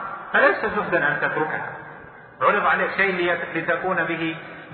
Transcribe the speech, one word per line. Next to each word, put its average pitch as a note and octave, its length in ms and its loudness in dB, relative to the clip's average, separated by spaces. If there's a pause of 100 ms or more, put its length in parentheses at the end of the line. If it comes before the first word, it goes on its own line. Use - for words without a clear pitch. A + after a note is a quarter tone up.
(320)
فليس A#3+ 340 4
زهدا F3+ 420 0
أن - 120 0
تتركها. D3 520 -2 (720)
عرض F#3 240 4
عليك F3 240 2
شيء F#3+ 240 2
ليت-، F3 420 0
لتكون E3+ 480 0
به D#3+ 320 -2 (380)